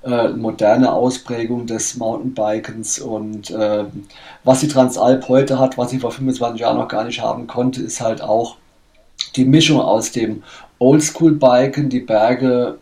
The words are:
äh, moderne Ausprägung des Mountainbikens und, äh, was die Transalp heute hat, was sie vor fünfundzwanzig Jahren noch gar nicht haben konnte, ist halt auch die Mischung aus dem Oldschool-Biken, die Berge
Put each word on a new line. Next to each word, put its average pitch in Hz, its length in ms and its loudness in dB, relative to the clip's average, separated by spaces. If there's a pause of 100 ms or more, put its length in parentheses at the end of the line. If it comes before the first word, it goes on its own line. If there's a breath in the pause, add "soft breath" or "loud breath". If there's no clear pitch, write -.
äh, 120 240 0
moderne 113 640 2
Ausprägung 120 720 -4
des 113 300 -6
Mountainbikens 110 1000 -4
und, 107 520 -8
äh, 104 340 -2 (600 loud breath)
was 131 160 4
die 147 80 -2
Transalp 127 600 2
heute 135 300 2
hat, 131 200 0
was 123 120 -4
sie 127 100 -4
vor 120 100 -4
fünfundzwanzig 120 500 -4
Jahren 120 180 0
noch 117 100 -6
gar 110 160 -4
nicht 120 180 -8
haben 113 240 -4
konnte, 127 360 -2
ist - 180 -10
halt 113 200 -2
auch 113 360 -2 (800)
die 131 80 4
Mischung 151 360 6
aus 110 300 0
dem 107 320 -4 (380 loud breath)
Oldschool-Biken, 139 1080 4
die 123 120 -2
Berge 123 800 2